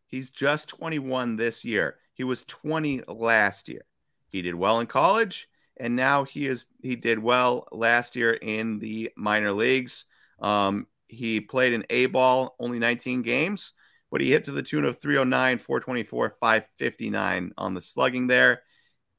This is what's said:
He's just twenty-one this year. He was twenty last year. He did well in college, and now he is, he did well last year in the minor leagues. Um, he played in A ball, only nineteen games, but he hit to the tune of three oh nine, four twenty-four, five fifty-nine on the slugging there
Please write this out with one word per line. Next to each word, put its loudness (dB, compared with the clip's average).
He's -10
just -2
twenty-one -4
this -4
year. 0
He -8
was -4
twenty -4
last 2
year. -12
He -6
did -4
well 2
in -2
college, 0
and -2
now 2
he -6
is, -4
he -4
did 0
well 2
last 0
year 2
in -4
the -6
minor 0
leagues. 0
Um, 0
he -4
played 2
in -4
A 2
ball, 2
only -4
nineteen 0
games, -2
but 0
he 2
hit 4
to -10
the -4
tune -2
of -4
three 0
oh 4
nine, 2
four -2
twenty-four, -2
five 4
fifty-nine -2
on -4
the -6
slugging -2
there 4